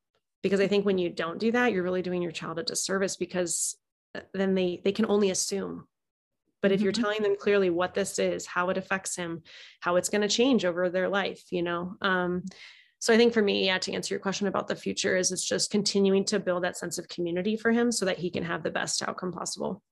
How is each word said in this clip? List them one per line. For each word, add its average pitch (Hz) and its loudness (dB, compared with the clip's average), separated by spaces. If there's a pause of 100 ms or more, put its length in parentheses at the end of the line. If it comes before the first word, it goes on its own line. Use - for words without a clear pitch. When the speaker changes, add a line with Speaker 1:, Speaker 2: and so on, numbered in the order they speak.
(420)
Speaker 1:
Because 196 2
I 190 4
think 202 2
when 190 4
you 175 0
don't 165 -6
do 226 2
that, 247 2
you're 185 0
really 180 -2
doing 180 -2
your 170 -4
child 165 -8
a 165 -2
disservice 185 -2
because, 175 -4 (380)
uh, - -12 (140)
then 190 2
they, 180 0
they 196 2
can 214 0
only 208 4
assume. 180 -4 (760)
But 196 4
if 196 4
you're 190 4
Speaker 2:
Mm-hmm. 220 0
Speaker 1:
telling 214 -2
them 196 2
clearly 202 4
what 180 0
this 196 -2
is, 175 0
how 180 -2
it 185 0
affects 190 -4
him, 170 -6 (380)
how 175 2
it's 180 2
gonna 208 2
change 233 4
over 180 0
their 185 0
life, 190 -2
you 175 -2
know? 175 -4
Um, 180 0 (540)
so - 2
I 220 8
think 233 6
for 226 4
me, 196 2
yeah, 185 2
to - -6
answer 190 -4
your - -4
question 196 -2
about - -2
the 165 -4
future 196 -2
is 180 2
it's 175 -4
just - -2
continuing 196 2
to 208 0
build 180 -2
that 180 -4
sense 175 -8
of 170 -10
community 180 -2
for 226 0
him 240 4
so 208 -2
that 185 -2
he 170 -4
can - -4
have 165 -4
the 175 -4
best - -2
outcome - -6
possible. - -8